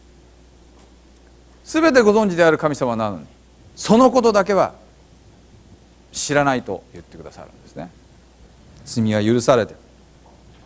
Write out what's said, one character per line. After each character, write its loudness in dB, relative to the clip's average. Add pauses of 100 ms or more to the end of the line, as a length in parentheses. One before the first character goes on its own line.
(1600)
全 0
て 6
ご 4
存 2
知 -4
で 2
あ 6
る 2
神 -4
様 -4
な -4
の -10
に、 -20 (520)
そ 2
の 4
こ 0
と 2
だ 0
け -4
は 0 (1400)
知 -8
ら 2
な 0
い -4
と -12
言 -20
っ -20
て -20
く -20
だ -20
さ -20
る -20
ん -20
で -20
す -20
ね。 -16 (960)
罪 -2
は 0
許 2
さ 2
れ 0
て、 -14 (920)